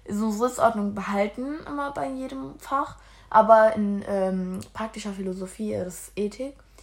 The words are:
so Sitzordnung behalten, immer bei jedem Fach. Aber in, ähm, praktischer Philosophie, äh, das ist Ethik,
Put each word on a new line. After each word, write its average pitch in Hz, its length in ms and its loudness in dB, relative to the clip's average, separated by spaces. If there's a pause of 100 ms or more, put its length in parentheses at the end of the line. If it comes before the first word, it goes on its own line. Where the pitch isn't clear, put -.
so 214 220 -2
Sitzordnung 214 640 2
behalten, 214 720 -2
immer 285 260 -6
bei 285 160 -4
jedem 269 500 -10
Fach. - 380 -4 (320)
Aber 220 480 8
in, 202 320 -2
ähm, 190 520 -2 (120)
praktischer 214 400 -8
Philosophie, 190 600 -6
äh, 190 100 -2
das 180 100 -8 (140)
ist - 80 -20
Ethik, 254 380 -4 (280)